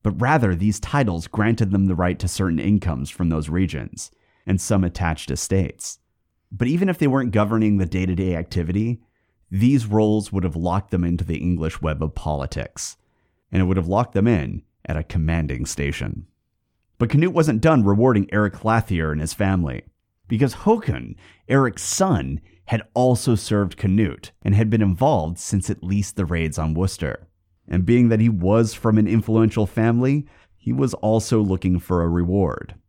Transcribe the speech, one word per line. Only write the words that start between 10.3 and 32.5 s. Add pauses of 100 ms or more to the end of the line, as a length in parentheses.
would
have
locked
them
into
the
English
web
of
politics, (540)
and
it
would
have
locked
them
in (220)
at
a
commanding
station. (720)
But
Canute
wasn't
done
rewarding
Eric
Hlathier
and
his
family, (420)
because
Håkon, (320)
Eric's
son, (260)
had (100)
also
served
Canute (100)
and
had
been
involved
since
at
least
the
raids
on
Worcester. (400)
And
being
that
he
was
from
an
influential
family, (300)
he
was
also
looking
for
a
reward. (140)